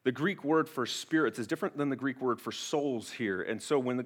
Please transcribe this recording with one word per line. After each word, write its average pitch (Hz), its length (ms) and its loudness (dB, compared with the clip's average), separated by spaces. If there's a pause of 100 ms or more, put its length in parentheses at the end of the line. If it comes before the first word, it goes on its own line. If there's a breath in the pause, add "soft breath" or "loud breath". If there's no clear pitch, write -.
the 131 80 4
Greek 156 320 -2
word 156 240 4
for 123 160 -2
spirits 143 520 2
is 113 100 -4
different 160 280 -2
than 143 140 0
the 135 80 -2
Greek 127 240 -2
word 120 180 2
for 110 140 -6
souls 143 580 -2
here. 95 300 0
And 110 200 -4
so - 160 2
when, 123 280 0